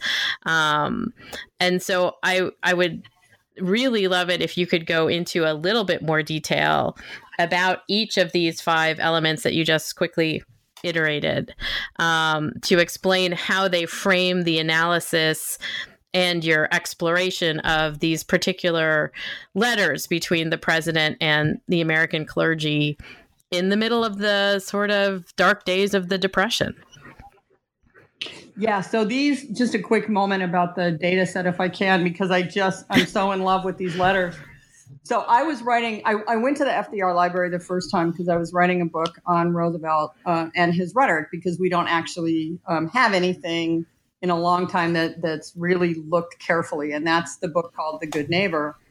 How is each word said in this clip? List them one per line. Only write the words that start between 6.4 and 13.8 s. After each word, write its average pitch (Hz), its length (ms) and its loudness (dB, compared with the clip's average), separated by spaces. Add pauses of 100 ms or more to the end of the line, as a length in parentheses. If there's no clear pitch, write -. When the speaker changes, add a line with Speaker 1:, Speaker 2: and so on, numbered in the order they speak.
Speaker 1:
about 180 480 0
each 214 300 -2
of 170 160 2
these 165 260 0
five 160 400 0
elements 160 440 0
that - 100 0
you 165 100 0
just 160 320 0
quickly 165 480 -2 (400)
iterated, 156 720 -2 (420)
um, 160 540 0 (100)
to 180 180 2
explain 185 520 0
how 190 380 0
they 175 160 0